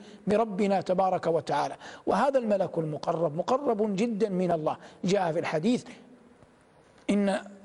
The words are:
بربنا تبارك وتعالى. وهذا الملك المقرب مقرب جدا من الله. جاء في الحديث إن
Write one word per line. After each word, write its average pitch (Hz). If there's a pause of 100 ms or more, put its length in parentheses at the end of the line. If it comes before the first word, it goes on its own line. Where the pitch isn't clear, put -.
(280)
بربنا 202
تبارك 185
وتعالى. - (300)
وهذا 262
الملك 202
المقرب 160
مقرب 226
جدا 214
من 180
الله. 156 (260)
جاء 180
في 165
الحديث 170 (1300)
إن 196 (260)